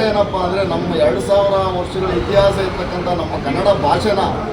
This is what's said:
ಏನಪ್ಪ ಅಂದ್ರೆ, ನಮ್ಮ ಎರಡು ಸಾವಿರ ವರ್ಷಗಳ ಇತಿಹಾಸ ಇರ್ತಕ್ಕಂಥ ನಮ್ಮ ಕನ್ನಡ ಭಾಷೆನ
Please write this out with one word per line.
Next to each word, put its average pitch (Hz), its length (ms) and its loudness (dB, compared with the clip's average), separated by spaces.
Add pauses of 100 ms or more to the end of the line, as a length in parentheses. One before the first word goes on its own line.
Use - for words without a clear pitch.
(100)
ಏನಪ್ಪ 202 260 -2 (100)
ಅಂದ್ರೆ, 190 160 -2 (100)
ನಮ್ಮ 175 160 -2 (160)
ಎರಡು 175 240 0
ಸಾವಿರ 196 260 4 (240)
ವರ್ಷಗಳ 185 320 -4 (100)
ಇತಿಹಾಸ 196 360 4 (100)
ಇರ್ತಕ್ಕಂಥ 180 420 -4 (120)
ನಮ್ಮ 156 260 -4
ಕನ್ನಡ 180 220 0 (180)
ಭಾಷೆನ 190 360 2 (300)